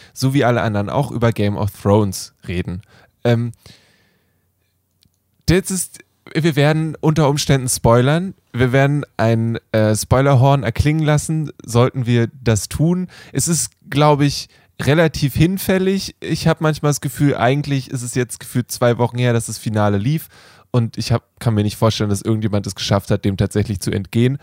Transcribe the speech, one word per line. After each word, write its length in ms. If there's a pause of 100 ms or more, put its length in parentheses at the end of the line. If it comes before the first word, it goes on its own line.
(140)
so 200
wie 100
alle 180
anderen 280
auch, 200
über 220
Game 240
of 160
Thrones 640 (120)
reden. 360 (440)
Ähm, 280 (1900)
das 260
ist, 280 (340)
wir 240
werden 420
unter 300
Umständen 400
spoilern. 640 (180)
Wir 220
werden 320 (100)
ein, 420 (140)
äh, 240
Spoilerhorn 680
erklingen 420
lassen, 440 (160)
sollten 400
wir 220 (160)
das 240
tun. 400 (240)
Es 160
ist, 240 (180)
glaub 300
ich, 300 (320)
relativ 540
hinfällig. 840
Ich 300
hab 100
manchmal 300
das 100
Gefühl, 380
eigentlich 540
ist 100
es 140
jetzt 260
gefühlt 300
zwei 260
Wochen 220
her, 120
dass 140
das 120
Finale 400
lief. 300 (440)
Und 260
ich 160
hab, 260
kann 140
mir 100
nicht 140
vorstellen, 320
dass 140
irgendjemand 440
es 80
geschafft 340
hat, 140
dem 140
tatsächlich 420
zu 120
entgehen. 520